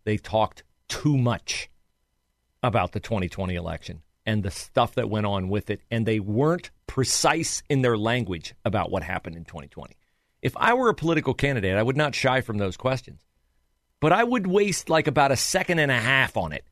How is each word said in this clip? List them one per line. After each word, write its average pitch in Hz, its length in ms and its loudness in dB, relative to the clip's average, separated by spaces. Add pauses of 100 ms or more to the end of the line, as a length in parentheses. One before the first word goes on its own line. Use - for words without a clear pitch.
they 107 140 0
talked - 480 -2 (240)
too 147 280 0
much - 540 -2 (960)
about 101 280 0
the 104 60 -6
twenty 95 300 -4
twenty 90 260 -6
election 82 480 -8 (240)
and 107 160 0
the 95 80 -4
stuff - 460 -2
that 113 140 -2
went 107 160 0
on 95 220 -2
with 101 220 -2
it, 101 180 -6
and 117 160 -2
they 110 140 0
weren't 123 520 -2 (180)
precise - 800 0
in 135 140 2
their 120 140 2
language 107 580 -2 (100)
about 95 260 -2
what 90 140 -4
happened 90 320 -8
in 82 80 -16
twenty 73 240 -16
twenty. - 280 -18 (460)
If - 140 -2
I 233 180 4
were 247 140 2
a 208 60 4
political 156 400 0
candidate, 101 420 0
I 110 80 4
would 131 140 0
not 147 180 0
shy 131 240 2
from 107 180 -4
those 98 180 -2
questions. - 440 -4 (800)
But 156 120 4
I 220 120 4
would 240 240 0
waste, 202 400 2
like, 160 180 2
about 139 240 4
a 127 60 2
second 180 420 0
and 139 140 2
a 123 80 2
half 131 360 2
on 82 160 -2
it - 200 -12